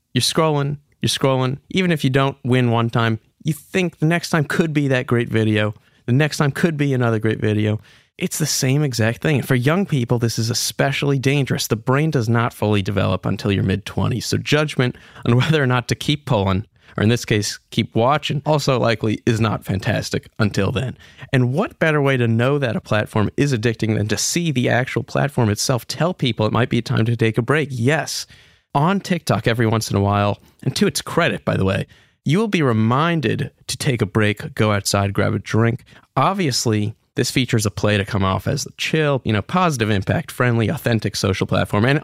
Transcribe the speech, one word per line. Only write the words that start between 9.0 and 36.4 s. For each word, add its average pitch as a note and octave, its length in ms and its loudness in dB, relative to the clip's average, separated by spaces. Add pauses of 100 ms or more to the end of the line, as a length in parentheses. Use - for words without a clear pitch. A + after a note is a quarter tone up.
thing. D3+ 200 0
For C3+ 120 0
young D#3 320 2
people, A#2+ 320 0
this A#2 200 -2
is A2+ 120 0
especially C#3 680 -2
dangerous. C3+ 480 0
The A2+ 100 0
brain C3+ 340 0
does B2 180 0
not A#2 240 2
fully G#2 300 0
develop G2 420 -2
until G#2 260 -2
your G2+ 140 0
mid-twenties. G2+ 640 -2
So A2 100 -2
judgment C3+ 580 0 (300)
on A#2 120 4
whether D3 260 2
or C3 40 0
not B2 220 0
to B2 60 0
keep - 320 -4
pulling, G2 400 0 (320)
or - 60 2
in G#2+ 40 4
this A#2 160 2
case, - 340 -2 (120)
keep - 240 -2
watching, C#3+ 500 0
also C#3 340 0
likely A#2 460 0
is A2+ 160 0
not A2+ 240 -2
fantastic - 640 -4 (100)
until G2 320 0
then. A#2+ 280 -4 (340)
And B2+ 220 2
what A3 240 -4
better D3+ 240 2
way C3+ 160 2
to A#2+ 100 2
know B2 300 2
that A2+ 180 -2
a - 40 -6
platform G#2+ 580 0
is C#3+ 160 0
addicting A2 420 0
than G#2 120 -2
to G#2 100 -2
see E3+ 320 -2
the B2 180 0
actual A#2+ 360 0
platform C3+ 440 0
itself A2+ 380 -2
tell E3+ 260 -2
people A#2 320 -2
it G#2+ 80 0
might A#2 160 0
be A#2+ 140 0
time A#2 240 0
to A#2+ 100 0
take A2+ 220 0
a A#2 40 2
break? C#3 280 0
Yes, C3+ 560 -2 (480)
on F3 260 2
TikTok C#3+ 460 -2
every A#2 200 2
once A2 240 0
in G2+ 60 0
a G2 60 2
while, G2+ 380 2 (220)
and - 140 -4
to G3+ 100 2
its - 140 -2
credit, - 440 -2
by - 120 0
the G2 80 0
way, G2 220 -2 (380)
you D3+ 140 2
will A3+ 100 0
be F#3 120 -2
reminded B2+ 920 0 (180)
to - 100 -8
take A#2+ 240 -2
a G2+ 40 2
break, G#2 480 -2
go G#2+ 180 2
outside, G2 420 0
grab G2+ 180 0
a G#2 60 -2
drink. A2+ 460 0 (320)
Obviously, B2+ 800 0 (220)